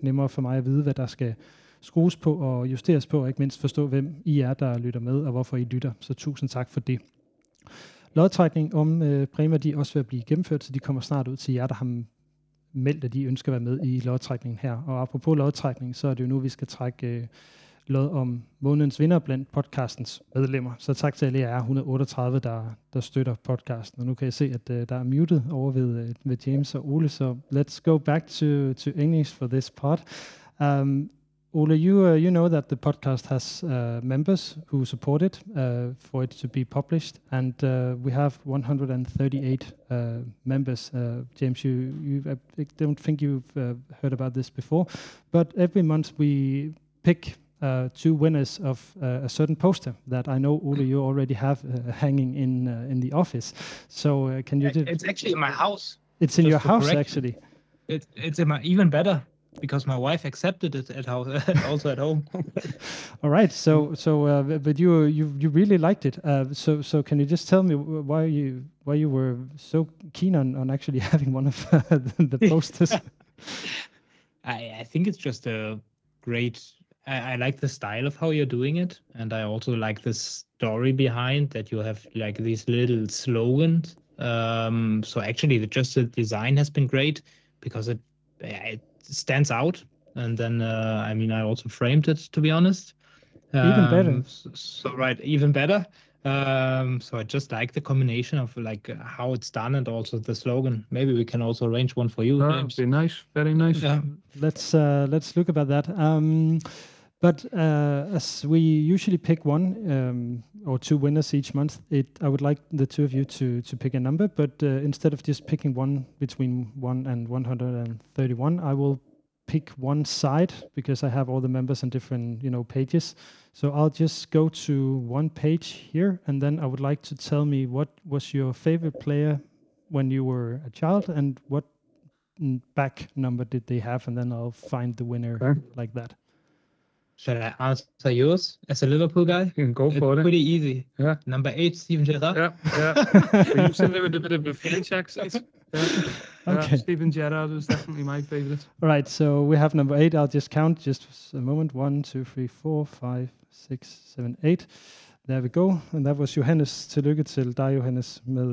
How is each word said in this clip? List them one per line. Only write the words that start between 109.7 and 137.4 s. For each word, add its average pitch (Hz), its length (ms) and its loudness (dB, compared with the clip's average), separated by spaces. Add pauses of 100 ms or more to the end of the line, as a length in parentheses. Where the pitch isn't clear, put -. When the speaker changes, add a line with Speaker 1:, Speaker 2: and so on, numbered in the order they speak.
Speaker 1:
um, 123 540 -2 (220)
or 131 120 -2
two - 200 0
winners 143 360 2
each 139 200 -2
month, 143 260 -2 (100)
it, 139 160 2 (140)
I 151 80 0
would 135 140 0
like 143 160 2 (120)
the 135 160 0
two - 180 -2
of 131 80 -2
you 135 120 0
to, 123 380 -4
to 127 140 -10
pick 127 180 -4
a 131 60 0
number, 156 280 0
but, 147 220 0 (120)
uh, 151 40 2
instead 139 480 0
of 135 80 -12
just - 240 -4
picking 151 280 -2
one 135 300 -2 (140)
between 127 560 -4
one 127 320 -4
and 120 220 -4
one 123 160 -4
hundred 123 300 -4 (120)
and 117 140 -10 (140)
thirty-one, 135 460 0
I 143 140 0
will 139 260 0 (460)
pick 156 240 -2
one 143 340 -2
side 151 480 2 (240)
because 135 260 -4
I 143 60 0
have 127 200 0
all 131 120 0
the 127 80 0
members 127 340 -2
on 131 60 -2
different, 120 560 -6
you 131 60 -2
know, 123 120 -2
pages. 135 540 -2 (360)
So 143 200 -2
I'll 151 180 4
just - 400 -2
go 160 180 4
to 135 500 -2
one 131 300 -2
page 160 400 0 (240)
here, 180 340 0
and 139 140 -2
then 147 200 0
I 151 60 -2
would 131 140 -4
like 139 220 -2
to - 140 -12
tell 147 280 0
me 135 220 0
what 135 220 -2 (180)
was 139 260 -6
your 131 220 0
favorite 160 460 -2
player 147 400 0 (480)
when 135 220 0
you 135 140 0
were 127 420 -4
a 120 40 -14
child 180 380 0
and 143 400 -2
what 143 160 -2 (760)
n-, 131 220 -2 (140)
back 139 400 -4
number 127 280 -2
did 117 220 -6
they 123 140 -2
have, 120 280 -6
and 120 80 -6
then 123 160 -4
I'll 117 200 -6
find 120 440 -6
the 123 80 -8
winner 117 380 -6
Speaker 3:
Okay. 143 180 2 (140)
Speaker 1:
like 113 200 -10
that. 120 200 -10 (1040)
Speaker 2:
Shall 123 260 -4